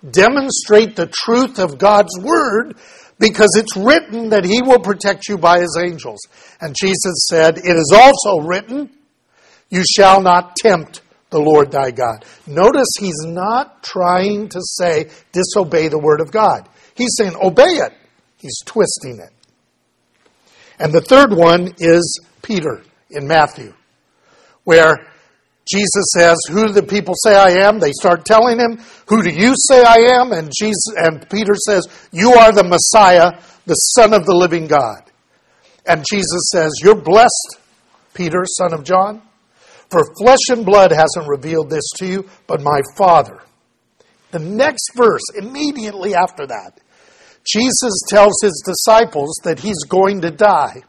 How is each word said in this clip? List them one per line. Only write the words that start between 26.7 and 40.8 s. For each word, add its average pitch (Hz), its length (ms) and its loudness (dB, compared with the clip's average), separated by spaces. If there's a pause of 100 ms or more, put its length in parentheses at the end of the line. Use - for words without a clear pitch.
the 196 120 2
people 185 300 -6 (100)
say 214 100 4
I 190 320 4
am?" 214 140 2
They 151 120 -2
start 175 320 -2
telling 233 360 2
him, 233 200 -4 (280)
"Who 214 140 2
do 175 60 -2
you 196 260 0 (140)
say 254 140 6
I 233 380 6
am?" 247 120 -2
And 156 240 -8
Jesus, 208 260 -6 (140)
and 160 320 -4
Peter 202 260 -2 (120)
says, 196 200 -2 (260)
"You 220 220 2
are 226 180 8
the 202 100 4
Messiah, 180 720 4 (340)
the 170 80 -2
Son 220 400 2
of 185 100 2
the 180 120 0
living 170 320 -2
God." 127 340 -2 (800)
And 156 240 -2
Jesus 180 440 -6
says, 160 180 -2 (100)
"You're 196 140 4
blessed, 196 640 0 (580)
Peter, 180 320 -6
son 180 260 -4
of 151 120 -10
John, 190 360 -2 (680)
for 160 320 -2
flesh 254 260 4
and 233 160 -4
blood 190 280 4